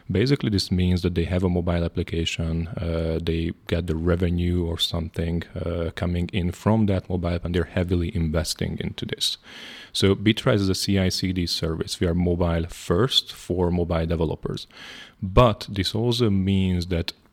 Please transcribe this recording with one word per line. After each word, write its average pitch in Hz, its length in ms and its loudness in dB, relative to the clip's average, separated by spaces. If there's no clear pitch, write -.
Basically, 123 400 2
this 98 200 0
means 90 300 2
that 87 140 0
they 85 100 0
have 90 180 0
a 92 60 2
mobile 87 360 0
application, 82 840 -2
uh, 82 540 -2
they 82 300 0
get 85 200 -2
the 80 100 -2
revenue 87 720 2
or 85 120 -4
something, 82 640 -2
uh, 85 380 -4
coming 87 400 0
in 87 180 0
from 110 320 2
that 98 240 0
mobile 87 220 -2
app, 87 160 -2
and 85 80 -4
they're 87 100 2
heavily 87 500 0
investing 82 640 -2
into - 280 -6
this. - 320 -4
So 98 200 6
Bitrise 110 460 2
is 98 80 2
a 92 60 2
C 98 240 0
I 92 100 4
C 92 240 -2
D 90 140 0
service. 82 520 -4
We - 80 2
are 85 80 2
mobile 87 540 2
first - 640 0
for 87 380 0
mobile 85 340 0
developers. 82 640 -2
But 107 480 4
this 98 240 -2
also 117 340 0
means 95 600 2
that 85 260 -2